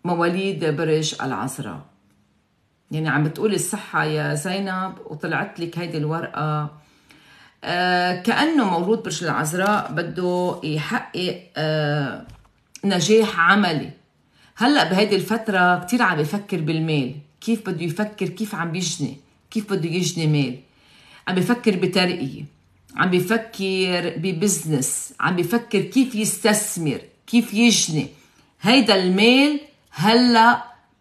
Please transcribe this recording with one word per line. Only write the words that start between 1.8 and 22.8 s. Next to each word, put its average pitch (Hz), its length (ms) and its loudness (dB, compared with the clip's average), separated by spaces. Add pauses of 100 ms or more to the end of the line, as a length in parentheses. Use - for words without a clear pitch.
يعني 156 180 -2
عم 147 140 2
بتقولي 190 320 0
الصحة 160 480 -4
يا 151 300 -2
زينب، 185 600 -4 (120)
وطلعت 160 540 -6
لك 165 180 -8
هيدي 165 200 -6
الورقة. 151 800 -4 (840)
آه، 180 580 0
كأنه 233 580 2
مولود 214 240 0
برج 175 200 -6
العذراء 165 680 0
بده 180 720 -2
يحقق، 156 920 -6
آه، 151 720 -2 (580)
نجاح 196 540 4
عملي. 175 520 4 (640)
هلأ 269 280 4
بهيدي 196 320 2
الفترة 185 680 2
كتير 247 180 0
عم 180 180 0
يفكر 180 420 -4
بالمال، 156 540 -2 (260)
كيف 220 280 -2
بده 160 140 -6
يفكر، 196 460 -4
كيف 214 260 -8
عم 165 160 -6
بيجني، 156 460 -6 (340)
كيف 208 220 -4
بده 170 160 -2
يجني 165 380 -2
مال. 139 320 0 (680)
عم 185 80 -2
بيفكر 220 400 2
بترقية، 180 680 -2 (520)